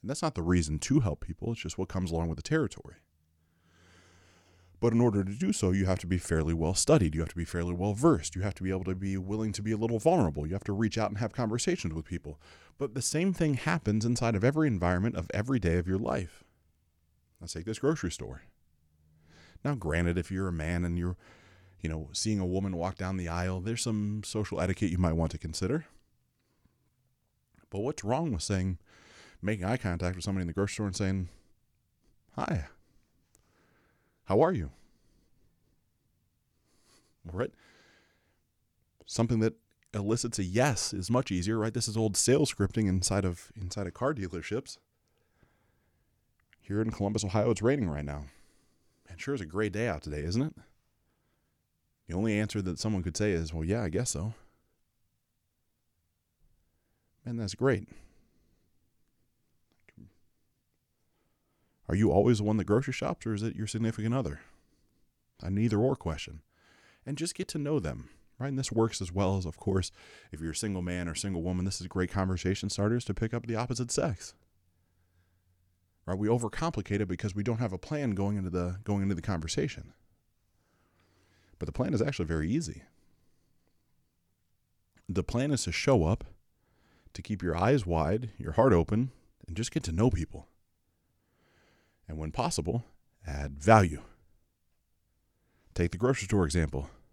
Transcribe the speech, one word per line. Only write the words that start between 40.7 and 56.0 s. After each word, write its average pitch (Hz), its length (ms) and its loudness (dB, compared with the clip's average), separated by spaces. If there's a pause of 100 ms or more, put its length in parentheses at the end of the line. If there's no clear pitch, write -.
is 92 180 -4
much 123 180 2
easier, 98 280 0
right? 107 160 -2
This 117 140 -2
is 107 100 -2
old 110 200 0
sales 139 360 4
scripting 101 340 2
inside 95 380 2
of, 87 300 -4
inside 98 300 -6
of 87 80 -8
car 139 200 -2
dealerships. 98 640 -6 (1800)
Here 101 200 -2
in 113 100 0
Columbus, 101 320 -2
Ohio, 98 280 2
it's 95 100 0
raining 120 280 2
right 73 160 -4
now. 71 200 -8 (840)
Man, 87 100 -18
sure 139 180 -4
is 110 60 -6
a 87 40 -6
great 95 280 0
day 110 140 -2
out 78 140 -2
today, 73 220 -6
isn't 90 180 0
it? 156 120 -2 (1500)
The 85 80 -8
only 104 240 2
answer 107 220 -2
that 90 180 -4
someone 104 240 0
could 85 140 -4
say 104 140 2
is, 82 220 -2
"Well, 80 120 -4
yeah, 110 180 0
I 82 60 -2
guess 80 200 -2
so." 101 240 -4 (3000)